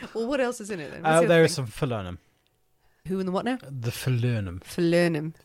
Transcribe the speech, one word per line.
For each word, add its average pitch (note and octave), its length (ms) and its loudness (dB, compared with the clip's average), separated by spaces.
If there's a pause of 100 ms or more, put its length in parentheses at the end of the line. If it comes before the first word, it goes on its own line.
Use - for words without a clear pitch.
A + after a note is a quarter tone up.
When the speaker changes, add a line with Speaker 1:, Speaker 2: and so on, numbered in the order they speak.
(140)
Speaker 1:
Well, A3+ 140 -4
what C#4 140 0
else B3 200 -2
is G3+ 100 -12
in F#3 80 -6
it C#3+ 120 -10
then? E3 120 -12
What's D#3+ 140 4
Speaker 2:
Uh, E3+ 40 8
Speaker 1:
the E3+ 60 4
Speaker 2:
there E3 100 6
Speaker 1:
other E3 80 10
Speaker 2:
is D#3 100 0
Speaker 1:
thing? C3+ 120 -2
Speaker 2:
some C3+ 220 -4
falernum. F#2 280 -4 (880)
Speaker 1:
Who F#3+ 120 -2
and F#3+ 80 -2
the F3+ 40 -2
what F#3 140 -2
now? B3+ 160 -2
Speaker 2:
The B2+ 300 -8
falernum. A#2 720 -2
Speaker 1:
Falernum. E3+ 720 0 (120)